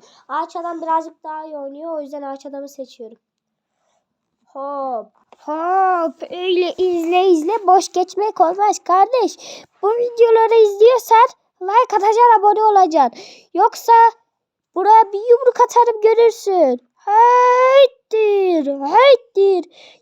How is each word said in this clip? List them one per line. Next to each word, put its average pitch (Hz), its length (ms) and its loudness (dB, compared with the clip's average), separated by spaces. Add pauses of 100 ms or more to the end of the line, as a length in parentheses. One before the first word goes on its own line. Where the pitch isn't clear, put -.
(280)
Ağaç 320 280 -10
Adam 339 260 -12
birazcık 320 420 -8
daha 311 220 -14
iyi 311 120 -16
oynuyor. 294 400 -14
O 302 40 -10
yüzden 285 200 -14
Ağaç 277 240 -14
Adamı 277 240 -16
seçiyorum. 247 480 -20 (1300)
Hop, 269 640 -12 (300)
hop. 339 960 -4
Öyle 359 460 -4
izle 359 500 0
izle 359 400 -2
boş 370 240 2
geçmek 370 500 -4
olmaz 381 420 -2
kardeş. 392 540 0 (440)
Bu 392 80 -2
videoları 466 720 2
izliyorsan 440 680 2 (340)
like 415 340 -2
atacaksın, 427 440 2
abone 415 240 0
olacaksın. 330 600 0 (300)
Yoksa 427 400 0 (840)
buraya 415 280 4 (100)
bir 427 160 -4
yumruk 494 320 2
atarım, 466 400 0
görürsün. 415 920 0
Haydi, 453 1800 0
haydi. 392 1000 0 (320)